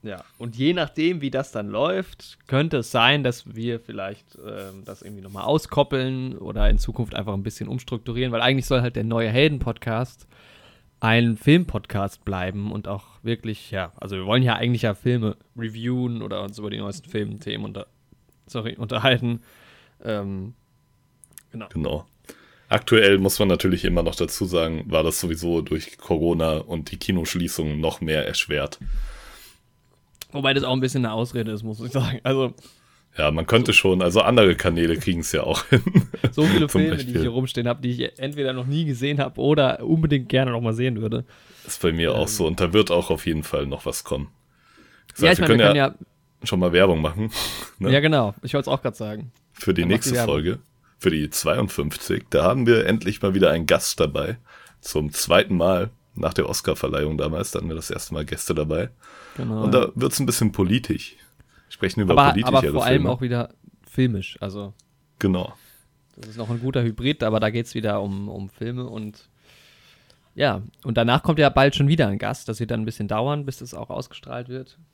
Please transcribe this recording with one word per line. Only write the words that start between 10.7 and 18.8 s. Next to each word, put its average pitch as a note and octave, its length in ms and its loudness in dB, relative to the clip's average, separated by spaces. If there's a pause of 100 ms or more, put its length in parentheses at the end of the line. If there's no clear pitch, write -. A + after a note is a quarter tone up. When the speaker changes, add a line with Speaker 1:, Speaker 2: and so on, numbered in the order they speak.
Speaker 1:
ein A2+ 360 4
Film-Podcast A2+ 880 0
bleiben G2 460 -4
und G#2 160 -8
auch G2 180 -8 (160)
wirklich, A2+ 500 -6
ja, F#2 260 -6
also G2 180 -8
wir F#2 100 -6
wollen A#2+ 180 4
ja A#2 120 4
eigentlich A#2+ 280 -2
ja G#2+ 120 0
Filme A#2+ 400 -2 (220)
reviewen A#2 680 -4
oder G2 200 -8
uns G#2 140 -12
über G#2 140 -8
die G#2+ 80 -8
neuesten G2+ 300 -10
Filmthemen G#2 560 -6
unter-, G2+ 220 -12 (600)
sorry, A2+ 280 -8
unterhalten. A#2+ 680 0 (640)